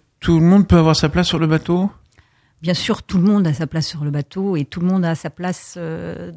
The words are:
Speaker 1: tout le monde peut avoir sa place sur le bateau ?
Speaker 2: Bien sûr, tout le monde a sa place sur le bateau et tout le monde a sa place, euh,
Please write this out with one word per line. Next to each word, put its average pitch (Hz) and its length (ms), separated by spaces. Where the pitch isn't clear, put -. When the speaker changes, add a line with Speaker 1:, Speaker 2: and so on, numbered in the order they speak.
Speaker 1:
tout 165 180
le 160 60
monde 190 240
peut 180 80
avoir 160 200
sa 160 120
place 170 200
sur 165 100
le 160 80
bateau ? 170 440
Speaker 2:
Bien 165 140
sûr, - 280
tout - 140
le 175 80
monde 202 220
a 151 80
sa 151 120
place 160 200
sur 147 180
le 147 60
bateau 185 440
et 143 120
tout - 140
le 180 60
monde 185 200
a 165 80
sa 156 160
place, - 480
euh, 170 580